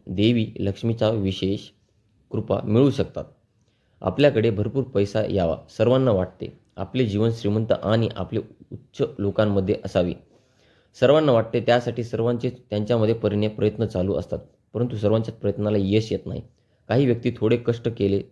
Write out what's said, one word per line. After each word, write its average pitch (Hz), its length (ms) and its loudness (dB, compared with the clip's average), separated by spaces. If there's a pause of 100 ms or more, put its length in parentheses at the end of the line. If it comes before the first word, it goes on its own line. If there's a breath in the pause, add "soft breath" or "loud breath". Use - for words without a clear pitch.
देवी 110 400 2 (120)
लक्ष्मीचा 110 520 -2
विशेष 98 500 -2 (720)
कृपा 107 340 -4
मिळू 123 260 4
शकतात. - 340 -4 (800)
आपल्याकडे 117 480 2
भरपूर 107 340 -2
पैसा 101 400 -2
यावा. 92 320 0 (220)
सर्वांना 127 320 4
वाटते - 480 -4 (180)
आपले 113 300 -2
जीवन 104 260 0
श्रीमंत 107 400 -2
आणि 110 440 0
आपले 98 240 -6 (320)
उच्च - 300 -10 (160)
लोकांमध्ये 101 680 0
असावे. 90 280 0 (840 soft breath)
सर्वांना 143 360 4
वाटते, 113 280 2
त्यासाठी 120 440 0
सर्वांचे 117 460 -2 (200)
त्यांच्यामध्ये 107 440 2
परीने 107 340 0
प्रयत्न 107 380 -2
चालू 95 280 -2
असतात, 92 240 -4 (340)
परंतु 117 240 -2
सर्वांच्या 110 380 0
प्रयत्नाला 104 460 -2
यश 104 320 0
येत - 140 -4
नाही. - 160 -8 (460)
काही 135 180 4
व्यक्ती 117 300 0
थोडे 110 200 2
कष्ट 117 320 -2
केले 98 320 0 (120)